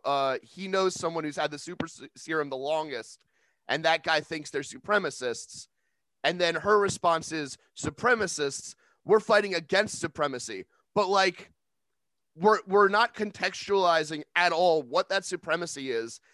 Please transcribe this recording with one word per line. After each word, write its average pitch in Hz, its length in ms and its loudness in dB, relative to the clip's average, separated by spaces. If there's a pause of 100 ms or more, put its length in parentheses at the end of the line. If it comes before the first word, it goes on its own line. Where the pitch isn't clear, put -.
uh, 135 380 0
he 180 240 -12
knows 190 280 2
someone 165 300 -4
who's 147 120 -6
had 151 140 -2
the 147 80 -12
super 170 280 -14
se-, 143 300 -18
serum 156 320 -4
the 135 80 -6
longest, 143 640 -4 (480)
and 147 160 -2
that 160 180 2
guy 160 180 0
thinks 151 300 -10
they're 139 120 -4
supremacists. 139 1040 -4 (560)
And 170 160 2
then 170 140 2
her 196 240 4
response 170 540 0
is, 147 260 -6 (200)
"Supremacists, 151 960 -2 (300)
we're 208 160 6
fighting 208 340 4
against 185 460 0
supremacy." 131 640 -4 (300)
But, 196 140 2
like, 190 420 0 (840)
we're, 190 300 4
we're 196 220 6
not 220 260 2
contextualizing 180 1080 0 (140)
at 175 160 4
all 165 300 4
what 143 280 -2
that 190 140 -2
supremacy 160 680 -6
is. 117 300 -4 (140)